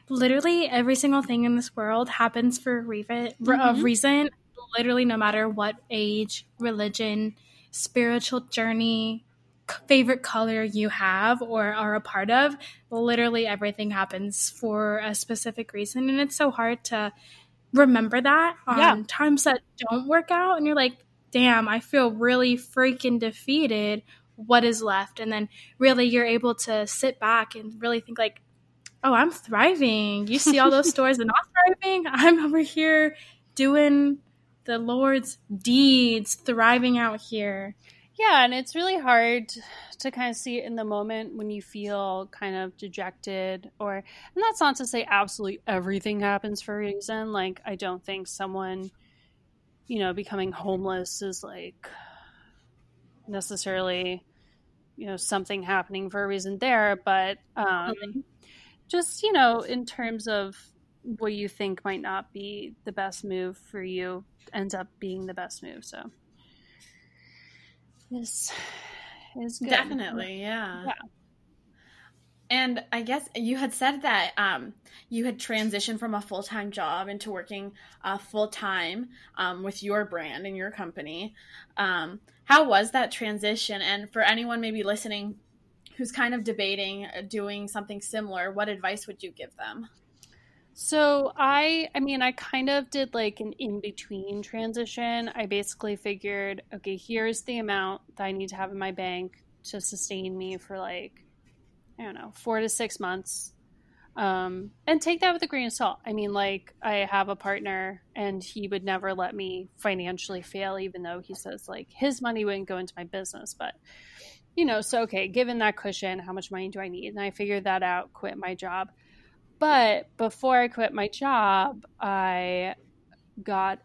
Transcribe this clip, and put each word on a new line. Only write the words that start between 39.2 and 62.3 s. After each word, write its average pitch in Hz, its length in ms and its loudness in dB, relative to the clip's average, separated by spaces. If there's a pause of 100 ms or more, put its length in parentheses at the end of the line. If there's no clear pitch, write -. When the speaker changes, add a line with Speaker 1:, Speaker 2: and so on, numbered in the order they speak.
Speaker 2:
to 269 120 -4
kinda 247 220 -4
see 240 260 -6
it - 60 -6
in 226 100 -6
the 226 80 -4
moment 214 520 -4
when 214 160 -6
you 208 100 -6
feel 196 720 -4
kind 196 240 -8
of 185 220 -6
dejected 190 1000 -8
or, 202 180 -4
and 196 80 -10 (300)
that's 440 240 0
not 277 180 4
to 254 100 -6
say 233 200 -2
absolutely 202 600 0
everything 196 520 -2
happens 202 420 0
for 208 140 -8
a 208 40 -6
reason. 214 520 -6
Like, 190 340 -4
I 208 100 -8
don't 180 280 -8
think 190 240 -8
someone, 190 600 -8 (1000)
you 226 120 -4
know, 185 140 0
becoming 190 380 -4
homeless 185 680 -4
is, 190 220 -8
like, 180 460 -18 (1400)
necessarily, 185 960 -4 (720)
you 220 100 -12
know, 190 100 -8
something 190 460 -4
happening 190 460 -2
for 202 140 -4
a 196 40 -2
reason 196 320 -6
there, 214 460 2
but, 190 340 0 (160)
um, 190 380 -2
Speaker 1:
Mm-hmm. 202 260 -10 (680)
Speaker 2:
just, - 340 -2
you 415 100 2
know, 233 280 6
in 247 240 -6
terms 226 420 -8
of 202 280 -2 (480)
what 220 300 -4
you 208 160 -6
think 196 360 -6
might 190 160 -4
not 190 320 -8